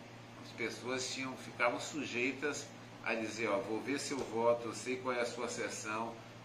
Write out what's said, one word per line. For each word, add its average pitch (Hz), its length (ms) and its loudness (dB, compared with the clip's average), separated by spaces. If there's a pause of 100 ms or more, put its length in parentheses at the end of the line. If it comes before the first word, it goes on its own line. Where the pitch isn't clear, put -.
(440)
as - 80 -12
pessoas 123 600 -2
tinham, 131 240 -2
ficavam 120 440 2
sujeitas 135 880 0 (380)
a 113 100 2
dizer, 110 340 2
ó, 98 100 6
vou 104 220 0
ver 135 200 0
seu 139 180 -2
voto, 117 500 4
eu 104 60 -2
sei 127 220 -2
qual 127 180 0
é 120 60 2
a 117 60 4
sua 120 220 -2
sessão, 113 640 -2 (320)